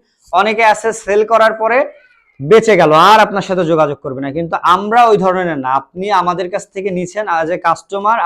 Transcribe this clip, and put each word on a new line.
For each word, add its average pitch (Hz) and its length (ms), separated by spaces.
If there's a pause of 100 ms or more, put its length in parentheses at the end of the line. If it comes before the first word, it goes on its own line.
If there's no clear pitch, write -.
(340)
অনেকে 214 300
আছে 214 300
সেল 208 280 (100)
করার 220 220
পরে 226 240 (600)
বেঁচে 214 380
গেল, 165 160
আর 190 260
আপনার 196 220
সাথে 185 240
যোগাযোগ 156 320
করবে 135 240
না, 139 100
কিন্তু 170 320
আমরা 202 360 (120)
ওই 202 60
ধরনের 180 400
না। 131 120
আপনি 151 420
আমাদের 180 380
কাছ 190 140 (100)
থেকে 196 180
নিছেন 180 340 (140)
as 160 180
a - 0 (100)
customer, 196 480 (100)